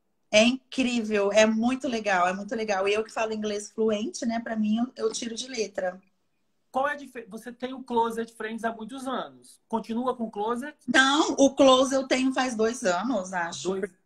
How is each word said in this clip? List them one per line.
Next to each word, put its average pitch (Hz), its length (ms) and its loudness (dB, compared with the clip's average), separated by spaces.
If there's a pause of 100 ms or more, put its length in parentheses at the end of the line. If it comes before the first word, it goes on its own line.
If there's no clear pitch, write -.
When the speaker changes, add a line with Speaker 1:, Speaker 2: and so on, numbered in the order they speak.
(300)
Speaker 1:
É 214 140 6
incrível, 233 880 0
é 214 140 8
muito 240 420 0
legal, 202 400 0
é 185 60 0
muito 202 200 -8
legal. 208 320 -2
E 202 80 2
eu 220 100 0
que - 80 -10
falo 220 220 -4
inglês 214 380 -6
fluente, 220 540 -2
né? 226 160 -2
Pra 226 160 -6
mim, 214 220 0
eu, 226 280 -4
eu 220 60 -2
tiro 233 200 -8
de 247 140 -10
letra. 196 520 -6 (720)
Speaker 2:
Qual 269 180 -2
é - 20 -2
a 285 40 -6
dife-, 269 340 -16
você 226 240 -14
tem 254 200 -10
o 262 100 -14
Closet 233 500 -2
Friends 220 320 -8
há 226 60 0
muitos 254 360 -10
anos. 147 600 -8
Continua 226 460 -2
com 233 100 -4
o - 60 -10
Closet? 240 440 -4 (100)
Speaker 1:
Não, 277 540 4
o 269 160 6
Close 262 400 6
eu 269 100 0
tenho 262 280 2
faz 262 200 -2
dois 220 300 0
anos, 190 480 0
acho. 175 380 -4
Speaker 2:
Dois. 190 360 -6